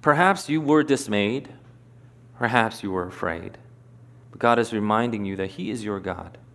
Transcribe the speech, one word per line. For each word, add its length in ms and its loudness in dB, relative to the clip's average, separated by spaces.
Perhaps 480 4
you 120 0
were 220 4
dismayed. 680 0
Perhaps 420 0
you 100 -6
were 140 -2
afraid. 540 -8
But 80 -20
God 180 4
is 160 0
reminding 520 0
you 100 -6
that 160 -6
he 180 -8
is 140 -8
your 160 -6
God. 400 -10